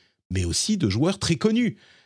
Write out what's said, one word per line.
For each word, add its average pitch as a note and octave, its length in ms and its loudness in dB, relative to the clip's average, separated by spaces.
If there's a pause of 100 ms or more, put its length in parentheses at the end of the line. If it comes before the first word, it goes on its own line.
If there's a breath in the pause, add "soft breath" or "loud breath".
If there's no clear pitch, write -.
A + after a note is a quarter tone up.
(320 soft breath)
mais F#2 140 -2
aussi C3 320 0
de E3 100 0
joueurs C#3 320 0
très - 160 0
connus. A3 400 0 (300 soft breath)